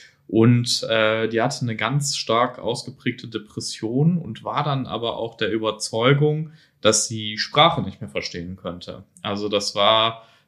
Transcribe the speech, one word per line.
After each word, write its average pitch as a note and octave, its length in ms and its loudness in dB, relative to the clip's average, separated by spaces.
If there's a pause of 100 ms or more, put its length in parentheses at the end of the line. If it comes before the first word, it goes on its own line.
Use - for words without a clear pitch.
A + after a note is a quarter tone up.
(300)
Und, A#2+ 600 4
äh, A2 380 2
die A2 140 0
hatte C3 220 -2
eine A#2 120 -2
ganz B2+ 400 -2
stark A#2+ 440 0
ausgeprägte B2 680 -6
Depression B2 880 -2
und A2 280 -10
war A#2 180 -2
dann C3+ 220 -2
aber A2+ 320 -4
auch A2+ 180 -8
der G#2 160 -2
Überzeugung, C3 1000 2 (280)
dass - 300 4
sie G#2+ 280 -8
Sprache D3+ 440 2
nicht F#2+ 180 -8
mehr A2 100 -12
verstehen F2+ 460 -8
könnte. F2+ 480 -12 (180)
Also G#2 280 -4
das G2+ 260 -2
war A2 480 4 (240)